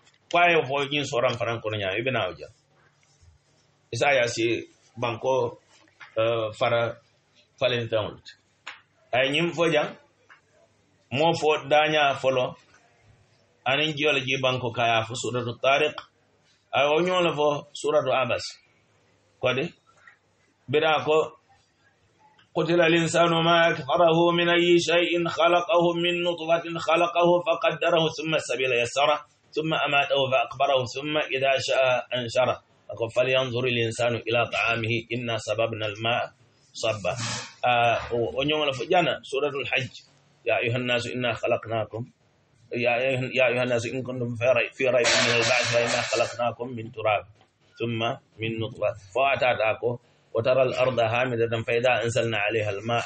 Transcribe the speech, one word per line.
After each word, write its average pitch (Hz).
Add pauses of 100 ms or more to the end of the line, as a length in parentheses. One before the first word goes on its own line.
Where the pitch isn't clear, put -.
(300)
Ko 175
a 175
ye 165
wo 147
fo 143
ñiŋ 143
soraŋ 123
fanaŋ 113
kono 107
ñaa, 98
i 120
be 131
naa 107
wo 85
jam. 71 (1400)
Isa 139
ya 120
si 113 (320)
banko, 120 (600)
eh, 113
fara 117 (580)
falen 120
feŋolu 104
ti. - (800)
A 127
ye 135
ñiŋ 160
fo 165
jaŋ, 147 (1200)
mo 156
fo 151 (200)
daña 151
folo, 131 (1080)
aniŋ 147
jiyo 147
le 139
je 131
banko 127
ka 120
ya 113
fo 117
suratu 117
Tariq, 147 (800)
a 127
ye 143
wo 156
ñoo 180
le 170
fo 147
suratu 143
Abas. 120 (1000)
Kodi? 127 (1040)
Bira 147
ko, 151 (1160)
"قتل 165
الإنسان 165 (140)
ما 170
أكفره 165 (140)
من 170
أي 170
شيء 170
خلقه 170 (100)
من 175 (100)
نطفة 165 (140)
خلقه 170 (180)
فقدره 165 (120)
ثم 156
السبيل 131
يسره 127 (340)
ثم 160
أماته 139 (120)
فأقبره 131 (100)
ثم 147
إذا 135
شاء 127 (100)
أنشره." 120 (340)
Ako, 110
"فلينظر 127
الإنسان 117
إلى 113 (120)
طعامه 113 (200)
إنا 117
صببنا 110
الماء 110 (400)
صبا." 107 (500)
Ah, 120
o, 117
o -
ñoŋo 151
le 139
fo 127
jana, 160
Suratul 135
Hajj. 127 (540)
"يا 110
أيها 117
الناس 123
إنا 123
خلقناكم، 110 (680)
يا 120
أيها، 127
يا 127
أيها 123
الناس 123
إن 123
كنتم 123
في 117
ريب، 120
في 135
ريب 127 (200)
من 117
البعث 120
فإنا 120 (100)
خلقناكم 120
من 113
تراب 107 (540)
ثم 117 (400)
من 110 (100)
نطفة." 104 (220)
Fo 131
a 135
taata 110
ko, 123 (340)
"وترى 127
الأرض 127
هامدة 113
فإذا 120
أنزلنا 117
عليها 104
الماء 110